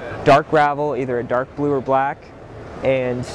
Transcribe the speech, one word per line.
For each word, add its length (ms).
dark 260
gravel, 460
either 240
a 20
dark 320
blue 160
or 100
black, 380
and 420